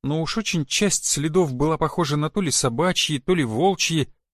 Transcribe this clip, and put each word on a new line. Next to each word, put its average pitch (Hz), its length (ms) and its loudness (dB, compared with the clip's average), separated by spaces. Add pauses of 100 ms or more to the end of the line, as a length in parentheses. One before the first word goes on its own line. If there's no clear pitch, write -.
но 147 180 -2
уж 165 200 -4
очень 165 260 -2
часть - 400 0
следов 156 480 0
была 147 240 0
похожа 151 400 0
на 151 140 0
то 202 100 -2
ли 170 80 0
собачьи, 143 680 0
то 180 160 2
ли 165 80 2
волчьи, 156 680 0 (220)